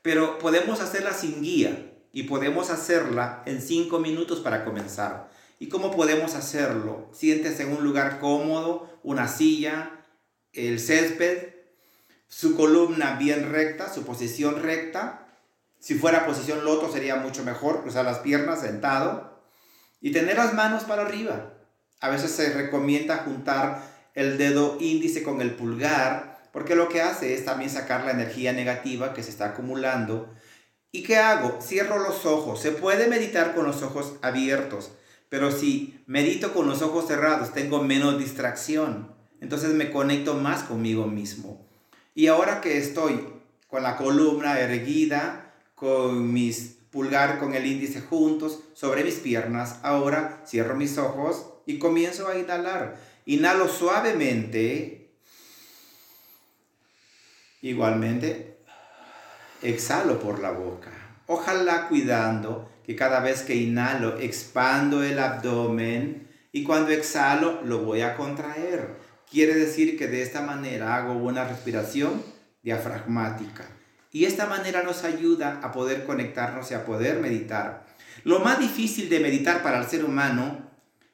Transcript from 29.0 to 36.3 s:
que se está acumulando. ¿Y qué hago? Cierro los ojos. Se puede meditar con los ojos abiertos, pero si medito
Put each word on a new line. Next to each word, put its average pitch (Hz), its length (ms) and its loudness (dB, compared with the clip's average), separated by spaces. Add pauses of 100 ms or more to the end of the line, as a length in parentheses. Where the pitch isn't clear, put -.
que 117 80 -8
se - 80 -10
está 104 200 -4
acumulando. 127 840 -2 (580)
¿Y - 120 -10
qué 220 140 4
hago? 214 440 4
Cierro 202 380 0
los 196 260 -2
ojos. 147 340 0
Se 151 120 0
puede 202 360 2
meditar 202 460 2
con 160 140 2
los 143 160 -4
ojos 139 400 -6
abiertos, 135 680 0 (380)
pero 139 220 0
si 143 560 0
medito 147 440 2